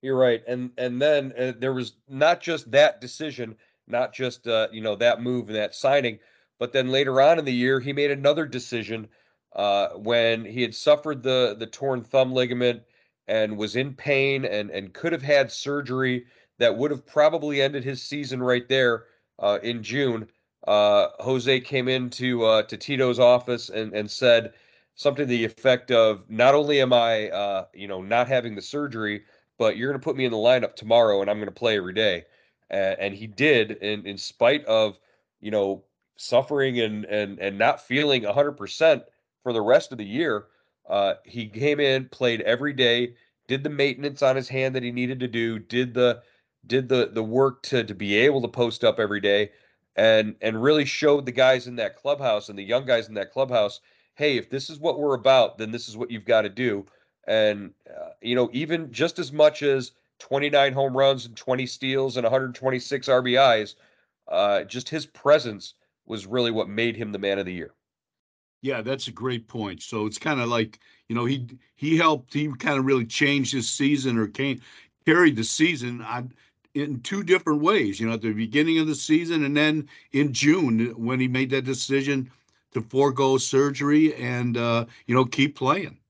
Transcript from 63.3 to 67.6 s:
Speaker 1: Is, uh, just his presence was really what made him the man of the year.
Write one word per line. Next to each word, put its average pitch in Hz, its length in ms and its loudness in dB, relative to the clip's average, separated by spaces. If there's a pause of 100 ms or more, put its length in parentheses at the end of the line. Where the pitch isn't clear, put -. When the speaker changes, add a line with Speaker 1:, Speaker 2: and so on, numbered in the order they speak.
Speaker 1:
Is, 120 400 4 (520)
uh, 98 360 0
just 117 260 -10
his 151 160 -6
presence 123 720 0 (300)
was 104 200 -10
really 117 260 0
what 110 160 -2
made 110 300 -2
him 110 140 -8
the 101 80 -6
man 98 200 0
of 95 60 -4
the 90 80 -8
year. 82 200 -10 (880)